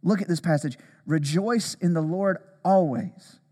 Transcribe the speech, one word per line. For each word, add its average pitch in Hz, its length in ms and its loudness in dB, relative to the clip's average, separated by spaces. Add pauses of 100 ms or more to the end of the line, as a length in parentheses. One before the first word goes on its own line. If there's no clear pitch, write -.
Look 190 180 2
at - 60 -8
this 170 120 -2
passage. 151 380 -2 (260)
"Rejoice 165 720 -2
in 175 200 0
the 160 60 0
Lord 185 380 -2 (260)
always. 175 760 0 (100)